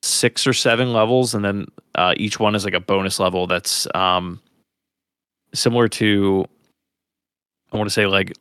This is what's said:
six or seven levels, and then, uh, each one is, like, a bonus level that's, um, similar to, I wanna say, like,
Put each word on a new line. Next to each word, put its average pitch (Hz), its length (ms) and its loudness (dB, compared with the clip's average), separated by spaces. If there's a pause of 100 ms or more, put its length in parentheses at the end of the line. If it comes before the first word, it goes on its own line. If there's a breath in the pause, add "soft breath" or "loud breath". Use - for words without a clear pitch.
six - 440 0
or 135 60 2
seven 123 400 0
levels, 117 420 2
and 104 80 -2
then, 101 240 -2 (280)
uh, 90 240 2
each 104 200 -4
one 107 160 2
is, 101 120 -2
like, 95 80 -4
a 87 60 0
bonus 95 380 -2
level 92 280 0
that's, - 480 -2
um, 90 440 0 (1160)
similar 120 340 2
to, 98 560 2 (1300)
I 110 40 -4
wanna 104 140 -2
say, 104 160 2
like, 98 340 -2